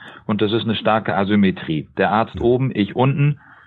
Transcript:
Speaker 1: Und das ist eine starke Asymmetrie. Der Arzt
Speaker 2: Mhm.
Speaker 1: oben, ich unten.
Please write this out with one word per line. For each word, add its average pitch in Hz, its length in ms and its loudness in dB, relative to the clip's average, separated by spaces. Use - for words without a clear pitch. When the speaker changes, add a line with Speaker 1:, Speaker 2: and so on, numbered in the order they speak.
Speaker 1:
Und 104 160 -2
das 104 100 0
ist 113 100 -2
eine 107 140 -2
starke 107 400 0
Asymmetrie. 190 800 0
Der 98 160 2
Arzt 110 240 0
Speaker 2:
Mhm. 85 60 -6
Speaker 1:
oben, 123 300 2
ich 101 220 -2
unten. 139 460 0